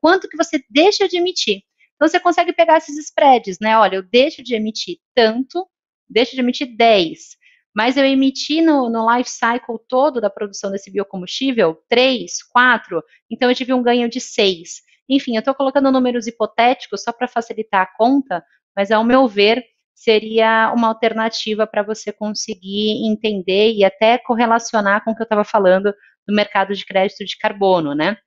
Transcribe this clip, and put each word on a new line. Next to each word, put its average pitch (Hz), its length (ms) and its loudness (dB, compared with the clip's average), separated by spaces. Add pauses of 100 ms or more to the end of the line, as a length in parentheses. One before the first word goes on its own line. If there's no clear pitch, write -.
quanto 370 260 2
que - 80 -18
você 311 320 -4
deixa 370 400 2
de 359 100 -4
emitir. 349 440 -2 (340)
Então, 202 120 0
você 349 120 0
consegue 349 320 0
pegar 330 260 4
esses 302 200 -6
spreads, 262 640 2
né? 220 160 2
Olha, 190 200 2
eu 190 40 -4
deixo 254 400 0
de 240 140 -8
emitir 214 420 -8 (160)
tanto, 247 540 0 (420)
deixo 226 220 0
de 262 80 -10
emitir 247 360 -4
dez, 208 640 0 (380)
mas 233 200 0
eu 277 100 2
emiti 269 540 0
no, 294 300 2
no 226 260 0
life 247 140 -2
cycle 233 480 -4 (100)
todo 254 320 0
da 208 120 -2
produção 202 400 -10
desse 196 200 -10
biocombustível 190 880 -2 (100)
três, 240 540 0
quatro, 240 640 0 (260)
então 247 220 0
eu 254 40 2
tive 247 160 -6
um 254 120 0
ganho 240 260 2
de 240 100 -8
seis. 185 600 -4 (260)
Enfim, 262 280 -2
eu 220 80 -2
tô 269 100 -2
colocando 269 380 0
números 247 340 0
hipotéticos 226 800 -2
só 233 80 -8
pra 247 160 -6
facilitar 214 540 -4
a - 160 -6
conta, 240 460 0 (320)
mas, 202 140 -2
ao 220 140 2
meu 254 240 4
ver, 208 360 2 (400)
seria 220 720 2
uma 233 120 2
alternativa 220 800 -2
pra 208 160 -4
você 208 280 -8
conseguir 208 960 -6
entender 214 680 0
e 202 100 2
até 220 340 2
correlacionar 226 840 0
com 226 80 -4
o 214 40 -4
que - 60 -8
eu 226 60 -6
tava 208 160 0
falando 196 500 2 (340)
do 202 60 -2
mercado 202 400 0
de 190 120 -10
crédito 190 380 -2
de - 140 -12
carbono, 190 560 0
né? 165 340 -2